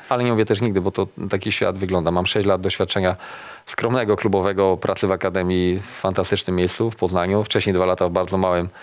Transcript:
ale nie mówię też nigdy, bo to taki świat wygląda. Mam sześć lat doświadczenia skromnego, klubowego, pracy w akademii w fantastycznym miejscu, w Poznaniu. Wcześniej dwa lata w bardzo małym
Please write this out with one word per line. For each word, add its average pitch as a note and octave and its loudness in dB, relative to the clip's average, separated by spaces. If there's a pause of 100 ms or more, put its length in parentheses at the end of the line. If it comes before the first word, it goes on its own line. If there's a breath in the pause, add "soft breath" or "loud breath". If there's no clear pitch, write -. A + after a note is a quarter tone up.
ale B2 2
nie B2 2
mówię A2 4
też G2+ 0
nigdy, G2+ 2
bo F#2+ 0
to F#2+ -2 (220)
taki G2 -2
świat F#2 0
wygląda. F2+ 0
Mam F2+ 0
sześć G2+ 0
lat F#2+ 2
doświadczenia F#2 0 (500 loud breath)
skromnego, A#2 0
klubowego, F#2+ 2
pracy - 0
w F#2 2
akademii F#2 0
w G2 -10
fantastycznym F#2+ -2
miejscu, F2+ 0
w - -16
Poznaniu. F#2 0
Wcześniej G2+ 0
dwa F#2 2
lata F#2 2
w E2+ -2
bardzo F#2 0
małym F2+ 0 (140)